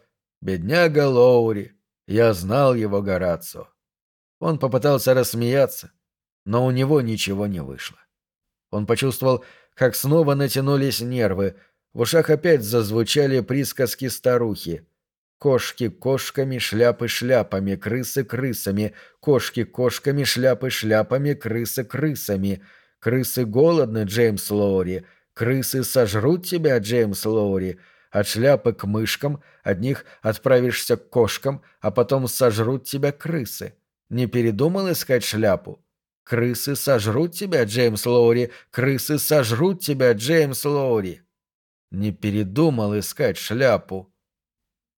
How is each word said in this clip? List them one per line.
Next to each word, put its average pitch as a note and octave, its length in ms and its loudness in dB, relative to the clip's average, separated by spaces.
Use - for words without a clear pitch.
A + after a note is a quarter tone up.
«Бедняга C#3+ 680 2
Лоури, A#2+ 640 4
я A2 280 4
знал A#2+ 420 2
его, G2+ 260 0
Горацио». F2+ 680 -4
Он E3 200 -2
попытался C3 560 2
рассмеяться, A#2+ 760 0
но A#2 180 0
у C3 60 2
него C3+ 320 2
ничего G#2 460 -2
не F#2 160 -4
вышло. C2+ 340 -14
Он G#2 160 -4
почувствовал, B2 580 0
как B2+ 220 2
снова C#3+ 400 2
натянулись C#3 640 0
нервы – G2+ 540 -2
в A2 80 -4
ушах D#3 280 2
опять D3+ 340 4
зазвучали A#2 800 2
присказки C3 640 -2
старухи. A2+ 800 -2
«Кошки B2+ 520 0
кошками, C3 680 -4
шляпы A#2 480 2
шляпами, G2 680 0
крысы A#2+ 480 -4
крысами, G#2+ 680 -4
кошки B2 440 0
кошками, C3+ 600 -2
шляпы B2+ 460 0
шляпами, B2 640 0
крысы A#2 500 -6
крысами. G2+ 800 -4
Крысы B2 460 -2
голодны, A#2+ 580 2
Джеймс G#2+ 480 0
Лоури, F#2+ 540 0
крысы B2+ 500 -2
сожрут B2 640 0
тебя, D#3 320 0
Джеймс G#2+ 480 0
Лоури. G2 540 0
От G2+ 160 0
шляпы B2 460 2
к - 120 -8
мышкам, A2+ 560 -4
от G2+ 160 -2
них B2+ 260 -4
отправишься B2 760 0
к - 140 -14
кошкам, B2 540 -2
а G#2+ 100 -2
потом B2 380 0
сожрут A#2 560 0
тебя C#3 280 -2
крысы. C#3+ 640 -8
Не B2 180 -2
передумал C3 640 0
искать B2+ 320 0
шляпу? G#2+ 600 -2
Крысы A#2+ 520 -2
сожрут B2+ 580 0
тебя, E3+ 300 -2
Джеймс A2 420 0
Лоури, A#2+ 460 4
крысы C3+ 480 -2
сожрут C#3+ 640 0
тебя, C3 320 2
Джеймс C#3 520 0
Лоури». B2 580 -2
Не G2+ 200 -4
передумал G#2+ 840 -2
искать G#2 400 -2
шляпу. G#2 760 -2